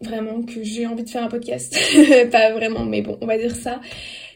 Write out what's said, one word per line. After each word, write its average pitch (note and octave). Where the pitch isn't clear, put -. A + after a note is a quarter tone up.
vraiment, A3
que A#3
j'ai A3
envie A#3
de -
faire A#3+
un A#3
podcast. -
<laughs> B3
Pas A3
vraiment, A3+
mais G#3+
bon, G#3+
on A#3
va A3
dire A#3+
ça. B3